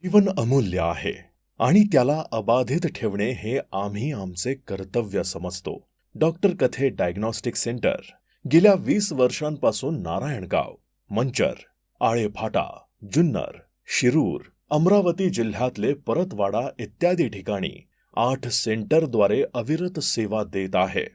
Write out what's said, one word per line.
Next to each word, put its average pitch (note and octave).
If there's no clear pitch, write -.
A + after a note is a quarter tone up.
जीवन G3+
अमूल्य A#2
आहे E2+
आणि E3
त्याला D#3
अबाधित A#2
ठेवणे G#2
हे A#2
आम्ही G2+
आमचे G2
कर्तव्य G2
समजतो. -
डॉक्टर E3
कथे C3
डायग्नोस्टिक G#2
सेंटर A#2
गेल्या F#3
वीस E3
वर्षांपासून C3+
नारायणगाव, F2
मंचर, G#2
आळेफाटा, A2
जुन्नर, B2+
शिरूर, B2
अमरावती F3+
जिल्ह्यातले A2+
परतवाडा A#2+
इत्यादी E3
ठिकाणी G2
आठ C3
सेंटरद्वारे A2+
अविरत D#3+
सेवा A2
देत F#2+
आहे. F#2+